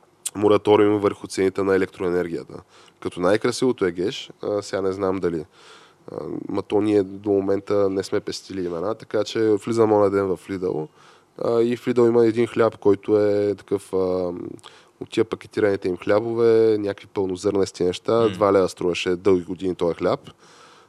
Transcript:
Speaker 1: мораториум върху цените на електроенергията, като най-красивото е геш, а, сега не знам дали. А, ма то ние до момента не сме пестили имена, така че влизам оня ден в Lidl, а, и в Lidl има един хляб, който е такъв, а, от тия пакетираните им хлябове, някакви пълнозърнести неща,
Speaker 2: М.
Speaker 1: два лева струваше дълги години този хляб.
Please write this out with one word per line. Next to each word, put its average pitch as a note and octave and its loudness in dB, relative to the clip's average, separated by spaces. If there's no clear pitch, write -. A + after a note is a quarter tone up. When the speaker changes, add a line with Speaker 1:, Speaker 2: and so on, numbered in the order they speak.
Speaker 1:
мораториум G#2 4
върху G2+ -2
цените F#2+ -2
на G2 2
електроенергията, F2 -4
като - -8
най-красивото A2 0
е F2 0
геш, F2+ -6
а, G2+ -4
сега G2 -6
не F#2+ -2
знам F#2+ -2
дали. E2+ -4
А, - -10
ма G2+ -6
то G#2 0
ние G#2 2
до G2 -4
момента G2 0
не F#2+ -2
сме G2+ -4
пестили F#2 -10
имена, F2 -4
така A2 -4
че - -6
влизам A2 2
оня G#2 4
ден G2 0
в F2+ -4
Lidl, F#2 -6
а, A#2 0
и A#2+ 0
в - -10
Lidl A#2+ 4
има A#2 4
един A2+ 0
хляб, A2+ 0
който G#2 2
е G#2 2
такъв, - -6
а, F#2+ -2
от - -16
тия A2 0
пакетираните G2+ -2
им F#2 -2
хлябове, A2+ 2
някакви G2+ -6
пълнозърнести F#2+ -2
неща, F2+ -2
Speaker 2:
М. A2+ 4
Speaker 1:
два G2 2
лева F#2 4
струваше F2+ -4
дълги F#2 2
години F2+ -6
този E2+ -2
хляб. F#2+ -2